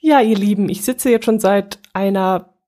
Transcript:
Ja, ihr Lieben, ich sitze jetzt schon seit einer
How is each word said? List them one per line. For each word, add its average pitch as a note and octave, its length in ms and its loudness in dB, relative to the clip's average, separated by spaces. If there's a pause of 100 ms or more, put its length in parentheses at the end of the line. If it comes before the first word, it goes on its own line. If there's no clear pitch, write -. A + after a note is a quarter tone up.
Ja, D4 200 4
ihr A3 140 2
Lieben, G3+ 340 0
ich - 120 -8
sitze B3+ 280 -2
jetzt A3+ 160 0
schon A3 140 0
seit G3+ 380 0 (140)
einer F#3+ 600 -4 (120)